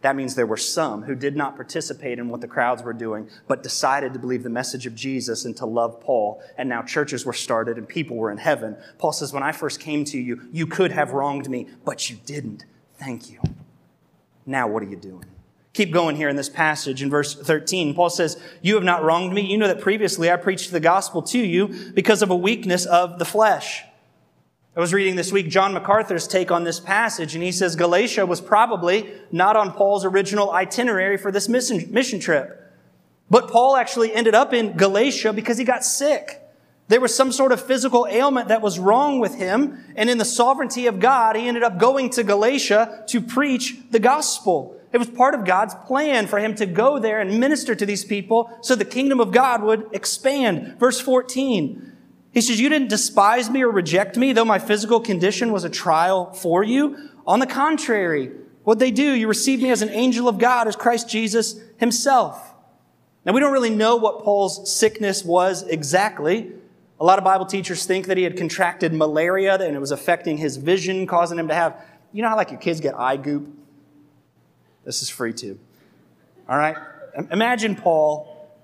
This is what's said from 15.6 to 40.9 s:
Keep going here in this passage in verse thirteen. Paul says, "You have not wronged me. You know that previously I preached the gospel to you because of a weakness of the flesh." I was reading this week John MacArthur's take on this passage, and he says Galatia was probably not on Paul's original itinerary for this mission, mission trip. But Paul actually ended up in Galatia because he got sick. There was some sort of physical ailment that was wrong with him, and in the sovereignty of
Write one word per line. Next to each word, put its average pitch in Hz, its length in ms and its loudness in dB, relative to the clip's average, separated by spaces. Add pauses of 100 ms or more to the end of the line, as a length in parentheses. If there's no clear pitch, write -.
Keep 185 200 -2
going 160 220 0
here 151 120 -2
in 143 80 0
this 143 140 -6
passage 147 540 -2
in 139 80 -2
verse 147 240 -2
thirteen. 156 580 -2
Paul 175 160 2
says, 170 280 -2 (260)
"You 190 100 2
have 202 100 2
not 175 200 2
wronged 175 300 2
me. 208 80 -2
You 202 180 -2
know 208 80 2
that 180 120 0
previously 190 520 0
I 175 60 4
preached 185 340 -4
the 175 80 -2
gospel 170 420 0
to - 160 -4
you 196 560 -2
because 202 300 4
of 185 80 0
a 180 40 4
weakness 180 520 0
of 175 320 2
the 165 60 -2
flesh." 208 580 0 (920)
I 170 40 -4
was 175 140 0
reading 190 240 2
this 175 160 -4
week 190 160 0
John 196 240 2
MacArthur's 190 540 0
take 185 220 -6
on 170 140 0
this 165 160 -4
passage, 190 560 -2
and 170 80 -6
he 180 80 -4
says 180 240 -2
Galatia 190 500 2
was 175 160 -2
probably 208 680 2 (200)
not 190 260 4
on 196 160 0
Paul's 196 320 2
original 196 440 0
itinerary 190 680 0
for 202 120 -4
this 196 180 -2
mission, 240 440 -2
mission 240 280 -2
trip. 147 380 -2 (720)
But 247 200 6
Paul 254 260 4
actually 226 380 0
ended 220 200 4
up 262 200 4
in 214 240 0
Galatia 214 560 2
because 226 240 -2
he 254 80 -2
got 240 180 0
sick. - 560 -2 (480)
There 233 140 6
was 240 120 0
some 262 200 2
sort 269 180 4
of 240 100 2
physical 247 480 2
ailment 247 380 2
that 220 140 2
was 190 180 0
wrong 262 400 4
with - 160 -2
him, 220 420 0 (180)
and 220 140 0
in 247 80 2
the 220 80 0
sovereignty 247 640 0
of 202 120 0